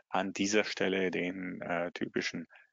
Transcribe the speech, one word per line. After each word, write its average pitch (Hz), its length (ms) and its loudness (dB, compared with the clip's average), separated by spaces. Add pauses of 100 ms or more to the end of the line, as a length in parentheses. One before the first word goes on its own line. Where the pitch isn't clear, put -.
an 95 240 0
dieser 98 320 4
Stelle 95 480 2
den, 90 500 -2
äh, 87 300 0
typischen, - 560 -4 (260)